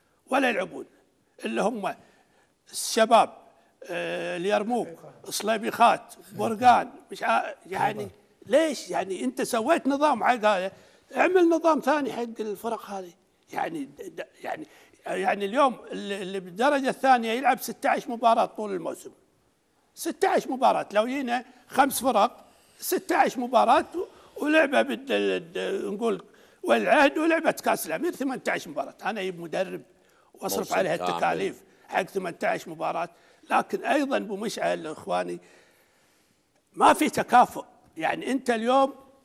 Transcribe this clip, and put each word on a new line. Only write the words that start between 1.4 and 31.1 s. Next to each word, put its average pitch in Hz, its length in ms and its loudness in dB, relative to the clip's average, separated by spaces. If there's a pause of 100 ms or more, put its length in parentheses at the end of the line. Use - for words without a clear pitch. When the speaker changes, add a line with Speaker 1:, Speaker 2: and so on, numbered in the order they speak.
Speaker 1:
اللي 226 160 -2
هم 196 340 -2 (760)
الشباب، 220 600 4 (500)
آه، 175 540 -6
اليرموك، 208 500 0 (420)
صليبيخات، 214 840 2 (200)
برقان، 220 580 4 (200)
مش - 120 -10
ع-، 226 300 0 (120)
يعني 208 440 -4 (360)
ليش؟ 285 440 0
يعني 185 340 -4
انت 254 180 -4
سويت 240 460 0
نظام 277 360 0
حق 220 220 2
هذا، 190 260 2 (440)
اعمل 339 340 4
نظام 320 300 2
ثاني 285 340 0
حق 233 260 -6
الفرق 214 500 -6
هذه. 190 220 -12 (420)
يعني 160 320 -6
د-، - 300 -16
د-، 175 120 -12 (160)
يعني، - 240 -8 (380)
يعني 196 400 -2
اليوم 247 320 2 (140)
اللي، 202 300 -6
اللي 196 180 -6
بالدرجة 254 500 0
الثانية 233 420 2
يلعب 262 280 0
ستة - 300 -4
عشر - 220 -2
مباراة 226 340 4
طول 214 280 -6
الموسم، - 380 -8 (840)
ستة - 320 -2
عشر 339 240 0
مباراة، 214 400 2
لو 208 160 2
جينا 254 380 -4 (220)
خمس - 340 2
فرق 233 440 2 (340)
ستة - 360 -2
عشر 320 240 2
مباراة 240 460 4 (100)
و-، - 480 -10
ولعبة 302 380 4
بال-، 202 720 -2
د-، - 400 -4
نقول 202 300 -2 (400)
والعهد 277 540 4
ولعبة 320 340 2
كأس - 360 -2
الأمير 190 240 -4
ثمانية 262 360 -6
عشر 175 220 -4
مباراة، 139 260 -10 (100)
أنا 202 160 -4
أجيب 185 180 -8
مدرب 175 420 -6 (520)
وأصرف 190 260 -6
Speaker 2:
موسم 180 160 -4
Speaker 1:
عليها 180 220 0
Speaker 2:
كامل. 175 120 -4
Speaker 1:
التكاليف 170 540 -4 (240)